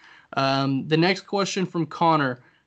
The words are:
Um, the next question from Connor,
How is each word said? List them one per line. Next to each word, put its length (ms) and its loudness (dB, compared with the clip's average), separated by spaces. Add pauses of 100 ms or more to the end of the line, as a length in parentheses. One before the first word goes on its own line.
(380)
Um, 500 0
the 80 0
next 320 2
question 380 -2
from 200 -4
Connor, 540 0 (280)